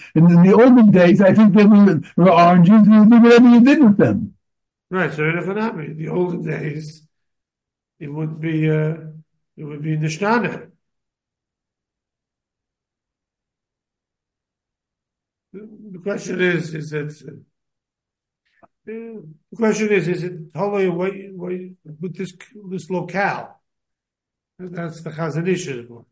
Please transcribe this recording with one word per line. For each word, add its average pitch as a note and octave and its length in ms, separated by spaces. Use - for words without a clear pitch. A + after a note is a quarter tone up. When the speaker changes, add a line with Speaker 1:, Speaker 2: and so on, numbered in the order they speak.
Speaker 1:
in E3+ 280
the F#3+ 120
olden A#3+ 360
days, F3 300
I F#3+ 140
think G#3 200
they G#3+ 120
were, G3+ 340
were F3+ 160
oranges, F3 560
they G#3+ 220
did A#3 120
whatever A#3+ 280
you A#3+ 100
did C#4+ 240
with G#3 140
them. A#2 360
Speaker 2:
Right, F3 220
so D3+ 120
in F3 760
the D#3 100
olden E3+ 360
days, D3+ 580
it D3+ 80
would D#3 320
be, D#3 300
uh, D#3 240
it D#3 80
would D3 180
be D#3 140
nishtana. F#3 720
The, G#3+ 160
the F3+ 60
question F#3 420
is, F3 340
is D3+ 180
it, D3 200
uh, - 40
the A3+ 400
question G#3+ 360
is, E3+ 160
is D#3+ 140
it - 320
totally G3 320
away, F#3+ 480
away F3+ 380
with F3+ 160
this, F#3 160
this F#3 200
locale? F3 680
That's E3+ 440
the D#3+ 80
Chazon D#3+ 380
Ish E3+ 180
is A#2+ 220
one. A#2 240